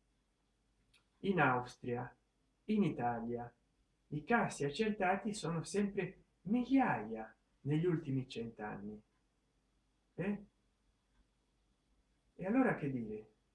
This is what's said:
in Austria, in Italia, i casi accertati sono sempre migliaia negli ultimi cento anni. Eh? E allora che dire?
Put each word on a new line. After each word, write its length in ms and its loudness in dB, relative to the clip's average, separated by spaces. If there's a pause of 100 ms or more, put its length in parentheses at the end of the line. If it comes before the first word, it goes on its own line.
(1200)
in 200 2
Austria, 760 0 (520)
in 160 2
Italia, 680 -2 (560)
i 160 -6
casi 400 0
accertati 680 0
sono 300 -4
sempre 580 -2 (200)
migliaia 920 0 (280)
negli 240 2
ultimi 420 0
cento 340 -8
anni. 400 -8 (1120)
Eh? 300 -2 (1900)
E 100 -8
allora 300 4
che 140 -4
dire? 420 -6 (220)